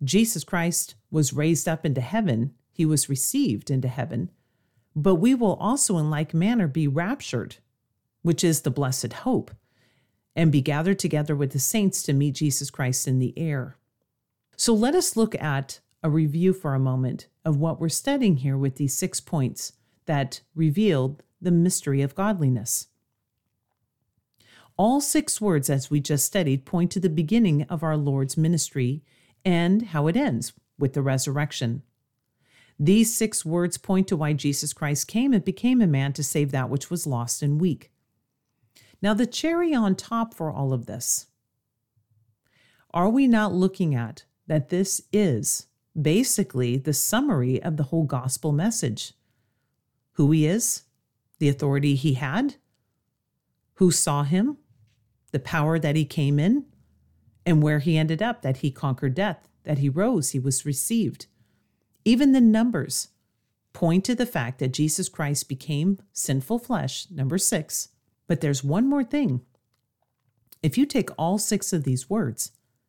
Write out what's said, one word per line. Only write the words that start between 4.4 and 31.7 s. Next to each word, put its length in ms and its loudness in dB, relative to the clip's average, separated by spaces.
But 220 4
we 180 4
will 200 2
also 440 0
in 120 0
like 240 -4
manner 340 2
be 180 0
raptured, 680 -4
which 240 0
is 160 2
the 100 -2
blessed 420 -4
hope, 380 -2
and 140 4
be 100 4
gathered 380 0
together 380 -2
with 160 -2
the 80 -2
saints 420 0
to 100 -2
meet 220 2
Jesus 340 -2
Christ 380 -4
in 140 2
the 180 -2
air. 400 -4
So 180 2
let 220 2
us 200 0
look 200 0
at 420 -4
a 80 0
review 420 2
for 220 -4
a 60 2
moment 480 -2
of 120 2
what 240 -2
we're 80 -2
studying 500 0
here 200 -2
with 180 -2
these 200 -2
six 240 -4
points 540 -4
that 360 -2
revealed 680 2
the 120 0
mystery 500 2
of 140 -4
godliness. 720 -2
All 240 4
six 400 -2
words, 300 2
as 180 -2
we 120 2
just 260 0
studied, 400 0
point 240 0
to 100 -4
the 80 2
beginning 540 2
of 220 -6
our 120 0
Lord's 400 0
ministry 680 0
and 420 4
how 180 0
it 100 2
ends 380 -2
with 160 0
the 80 0
resurrection. 800 -2